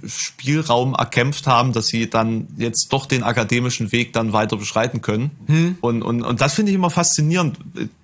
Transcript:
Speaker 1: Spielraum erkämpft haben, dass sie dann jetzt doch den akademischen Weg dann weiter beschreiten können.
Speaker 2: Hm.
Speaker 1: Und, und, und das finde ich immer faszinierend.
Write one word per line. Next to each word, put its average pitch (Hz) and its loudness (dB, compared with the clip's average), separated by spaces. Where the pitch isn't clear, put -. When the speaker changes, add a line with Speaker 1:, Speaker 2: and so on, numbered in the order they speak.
Speaker 1:
Spielraum 131 0
erkämpft 127 0
haben, 127 4
dass 110 0
sie 113 -2
dann 113 0
jetzt 117 -2
doch 135 0
den 131 0
akademischen 117 0
Weg 120 0
dann 113 0
weiter 110 2
beschreiten 110 -2
können. 113 0
Speaker 2:
Hm. 170 2
Speaker 1:
Und, 117 0
und, 117 -2
und 120 0
das 143 2
finde 208 2
ich 196 2
immer 180 2
faszinierend. 165 2